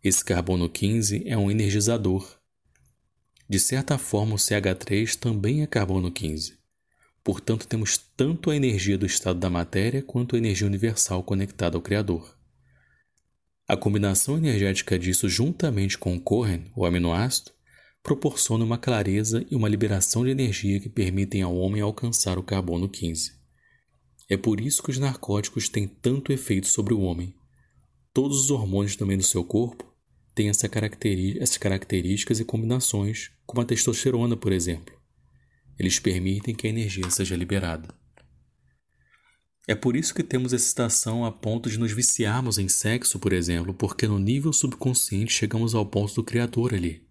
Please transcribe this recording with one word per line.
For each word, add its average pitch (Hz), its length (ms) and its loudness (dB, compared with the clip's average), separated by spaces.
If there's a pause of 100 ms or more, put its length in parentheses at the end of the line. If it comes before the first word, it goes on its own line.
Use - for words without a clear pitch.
Esse 95 220 2
carbono 87 420 2
quinze 104 580 0
é 135 120 -2
um 101 120 2
energizador. 101 880 0 (1080)
De 98 120 0
certa 135 380 2
forma, 107 380 0
o 101 40 -2
C - 160 2
H 98 200 2
três 107 400 -2
também 113 460 0
é 151 60 0
carbono 92 440 0
quinze. 78 480 -6 (640)
Portanto, - 440 -2
temos 110 300 -2
tanto - 520 0
a 151 60 2
energia 101 420 2
do 101 80 0
estado 90 340 0
da 90 100 2
matéria 95 520 0
quanto 123 340 -2
a 117 40 4
energia 104 280 2
universal 98 560 0
conectada 95 540 0
ao 82 40 -2
Criador. 98 560 -2 (1300)
A 95 100 2
combinação 101 600 2
energética 101 600 2
disso, 92 300 0
juntamente 110 680 0
com 90 180 -2
o 85 40 -2
Cohen, 98 460 0 (100)
o 92 100 0
aminoácido, 87 680 0 (500)
proporciona 135 640 0
uma 117 140 -2
clareza 110 720 0
e 147 40 -2
uma 110 140 2
liberação 104 560 2
de 127 60 2
energia 101 480 0
que 101 100 -10
permitem 98 540 0
ao 87 120 -2
homem 95 280 0
alcançar 107 560 -2
o 87 40 -6
carbono 90 460 -2
quinze. 82 440 -6 (920)
É 98 80 0
por 101 240 0
isso 135 220 0
que - 80 -6
os 127 80 -2
narcóticos 110 720 -2
têm 104 180 -2
tanto 135 460 -2
efeito 104 340 0
sobre 113 280 2
o 104 60 0
homem. 90 340 -4 (760)
Todos 135 340 2
os 139 40 0
hormônios 101 460 0
também 98 220 0
do 95 60 0
seu 90 200 2
corpo 117 420 0 (480)
têm 104 160 2
essa - 180 0
caracteri-, 101 680 -2
essas - 200 0
características 98 840 0
e 113 60 -4
combinações, 110 840 -2 (160)
como - 160 -4
a 120 40 0
testosterona, 120 680 0
por 110 160 -2
exemplo. 85 480 -4 (800)
Eles 92 220 0
permitem 95 540 -2
que 110 140 -4
a - 20 0
energia 98 400 -4
seja 95 260 0
liberada. 87 580 -4 (1700)
É 110 80 2
por 120 200 2
isso 160 180 0
que 175 100 -2
temos 127 300 0
excitação 120 720 0
a 113 80 -2
ponto 113 380 -4
de 107 80 -4
nos 113 140 0
viciarmos 113 680 0
em 98 100 0
sexo, 107 520 0
por 98 120 0
exemplo, 87 420 0
porque 101 340 -2
no 104 100 2
nível 131 340 2
subconsciente 123 840 0
chegamos 113 420 0
ao 107 100 4
ponto 104 300 0
do 113 80 0
Criador 120 500 0
ali. 87 380 -4